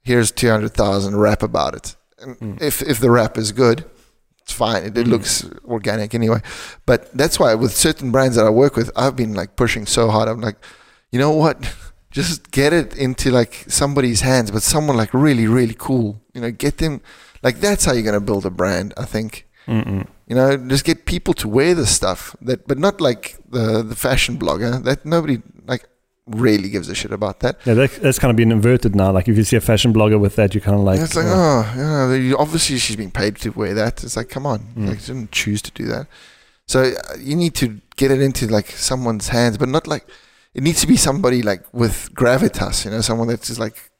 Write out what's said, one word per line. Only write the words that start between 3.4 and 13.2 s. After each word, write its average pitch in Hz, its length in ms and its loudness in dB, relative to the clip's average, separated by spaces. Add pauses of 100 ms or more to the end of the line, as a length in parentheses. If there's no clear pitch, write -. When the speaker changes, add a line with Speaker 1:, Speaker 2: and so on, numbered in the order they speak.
Speaker 1:
good, 120 320 2 (560)
it's - 140 -12
fine. 113 300 -2
It, 104 120 -6
it 120 100 0
Speaker 2:
Mm. 117 40 2
Speaker 1:
looks - 340 -2 (220)
organic 107 480 -4
anyway. 113 260 2 (460)
But - 280 2
that's 143 240 0
why 127 160 4
with 113 220 0
certain 135 340 0
brands 131 260 2
that 110 100 6
I 110 40 6
work 131 240 4
with, 117 220 0
I've 131 180 0
been, 110 200 -2
like, 95 220 -6
pushing 113 280 0
so 113 240 0
hard. 110 220 2
I'm 113 100 -6
like, 107 160 -4 (560)
"You 123 60 0
know 147 140 4
what? 156 260 2 (320)
<laughs> - 200 -20
Just 165 400 -6
get 143 220 2
it 165 240 0
into, 131 340 0